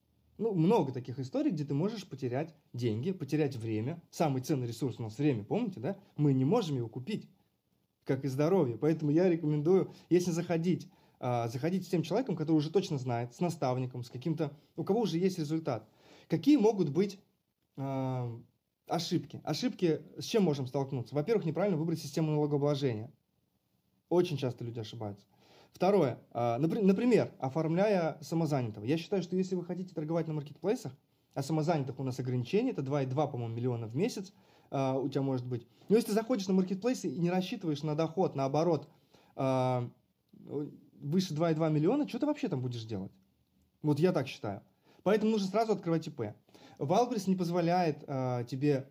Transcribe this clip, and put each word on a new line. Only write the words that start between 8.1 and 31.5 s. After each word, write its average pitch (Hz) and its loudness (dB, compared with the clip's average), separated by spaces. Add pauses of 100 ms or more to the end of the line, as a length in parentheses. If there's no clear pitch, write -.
и - 0
здоровье. 143 2
Поэтому 156 2
я 180 6
рекомендую, 165 2 (160)
если 180 4
заходить, 170 0 (300)
а, 120 0
заходить 165 -2
с - -18
тем 165 2
человеком, 202 -2
который 156 2
уже 151 2
точно 185 2
знает, 123 -4
с - -20
наставником, 127 -2
с - -14
каким-то, 151 -4 (260)
у 170 -4
кого 196 2
уже 165 0
есть 185 0
результат. 151 -4 (420)
Какие 269 6
могут 202 4
быть, 196 0 (560)
а, 131 -4 (540)
ошибки? - -4
Ошибки, 156 -2 (160)
с 143 -10
чем 220 2
можем 139 0
столкнуться? 135 -4
Во-первых, 170 0
неправильно 165 0
выбрать 165 -2
систему 156 -2
налогообложения. 143 0 (960)
Очень 175 2
часто 123 -4
люди 117 -8
ошибаются. 107 -10 (460)
Второе, 180 2 (140)
а, 120 0
напри-, 165 0
например, 196 4
оформляя 160 0
самозанятого. 135 -2
Я 151 2
считаю, 185 -2
что 185 -4
если 185 0
вы 180 -2
хотите 180 -8
торговать 160 -2
на 156 -4
маркетплейсах, 151 -4 (380)
а 139 -4
самозанятых 151 0